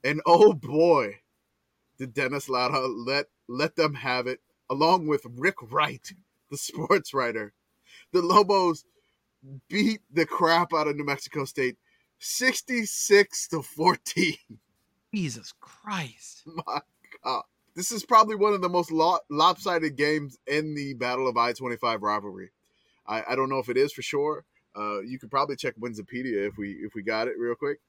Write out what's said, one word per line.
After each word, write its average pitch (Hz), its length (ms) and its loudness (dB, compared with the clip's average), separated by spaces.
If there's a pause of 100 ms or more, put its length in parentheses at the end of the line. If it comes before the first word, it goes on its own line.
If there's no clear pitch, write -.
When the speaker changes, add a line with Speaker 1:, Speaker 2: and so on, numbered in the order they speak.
Speaker 1:
And 151 200 0
oh 170 280 10
boy, 147 640 2 (760)
did 131 160 -10
Dennis 135 340 -4
Lara 127 400 0
let, 127 380 -4 (240)
let 139 260 -2
them 156 200 0
have 127 320 -2
it, 127 120 -6 (300)
along 160 380 2
with 147 180 0 (120)
Rick 165 180 0 (160)
Wright, 147 420 -4 (360)
the 143 80 -10
sports - 560 -2
writer. 113 380 -4 (640)
The 180 80 4
Lobos 180 640 4 (840)
beat 208 320 0 (100)
the 156 140 2
crap 165 480 2
out 151 140 0
of 147 80 -2
New 147 100 -8
Mexico 143 400 -4
State, 127 320 -4 (420)
sixty-six - 1300 0
to 156 120 -4
fourteen. 156 760 0 (760)
Speaker 2:
Jesus 139 460 -6
Christ. - 840 -12
Speaker 1:
<laughs> 160 240 -12
My 143 140 -4 (420)
God. 127 200 -4 (320)
This 175 160 -6
is 220 140 -6
probably 220 300 6
one 208 180 4
of 196 80 0
the 180 80 0
most 175 220 0
lo-, 165 260 4 (120)
lopsided 160 680 2
games 147 500 -2
in 151 300 -4
the 143 180 -8
Battle 123 340 -2
of 117 100 0
I 120 160 2
twenty-five 117 480 -4
rivalry. 101 480 -4 (580)
I, 110 220 -4
I 127 60 -2
don't 131 140 -2
know 135 100 -2
if 120 100 -6
it 120 80 0
is 143 160 2
for - 80 -12
sure. 147 440 -4 (300)
Uh, 104 260 -4
you 123 180 -10
could 113 120 -18
probably 139 240 0
check 131 200 -6
Winsipedia 113 720 -6
if 104 100 -8
we, 101 140 -6 (120)
if 107 120 -12
we 104 80 -10
got 110 240 -2
it 113 100 -6
real 117 160 -4
quick 143 360 -6